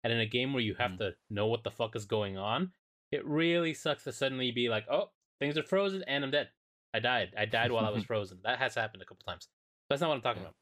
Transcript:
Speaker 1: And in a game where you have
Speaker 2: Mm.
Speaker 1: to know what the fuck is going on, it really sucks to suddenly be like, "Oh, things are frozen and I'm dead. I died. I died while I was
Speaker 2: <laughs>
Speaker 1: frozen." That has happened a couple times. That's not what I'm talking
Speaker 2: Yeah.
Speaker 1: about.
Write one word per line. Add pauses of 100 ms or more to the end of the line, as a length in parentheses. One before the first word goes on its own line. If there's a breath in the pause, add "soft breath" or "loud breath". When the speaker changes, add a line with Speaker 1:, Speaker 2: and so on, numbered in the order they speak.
Speaker 1:
And
in
a
game
where
you
have
Speaker 2:
Mm.
Speaker 1:
to (160)
know
what
the
fuck
is
going
on, (400)
it
really
sucks
to
suddenly
be
like,
"Oh, (280)
things
are
frozen
and
I'm
dead. (420)
I
died.
I
died
while
I
was
Speaker 2:
<laughs>
Speaker 1:
frozen."
That
has
happened
a
couple
times. (420)
That's
not
what
I'm
talking
Speaker 2:
Yeah.
Speaker 1:
about.